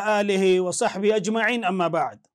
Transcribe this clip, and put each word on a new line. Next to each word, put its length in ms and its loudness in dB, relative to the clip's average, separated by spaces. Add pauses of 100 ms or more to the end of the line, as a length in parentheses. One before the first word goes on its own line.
(200)
آله 400 2
وصحبه 560 0
أجمعين، 480 -2
أما 240 0
بعد. 460 -4